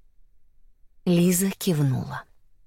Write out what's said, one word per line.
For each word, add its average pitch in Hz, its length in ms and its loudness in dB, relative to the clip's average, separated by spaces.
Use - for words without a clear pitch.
Лиза 180 460 2
кивнула. 139 720 -2